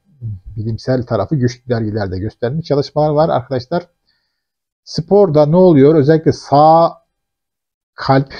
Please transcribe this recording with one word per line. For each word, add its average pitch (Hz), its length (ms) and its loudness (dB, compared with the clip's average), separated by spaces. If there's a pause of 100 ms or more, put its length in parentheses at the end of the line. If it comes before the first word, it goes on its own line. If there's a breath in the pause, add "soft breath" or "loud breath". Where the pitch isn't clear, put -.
(560)
bilimsel 117 480 -6
tarafı 117 320 -4
güçlü 123 340 -4
dergilerde 104 500 -4
gösterilmiş 120 480 -6
çalışmalar 147 420 -2
var 151 200 0
arkadaşlar. 135 580 -6 (960)
Sporda 160 640 0
ne 151 100 0
oluyor? 165 400 6
Özellikle 151 360 2
sağ 160 640 2 (1000)
kalp, 139 440 -2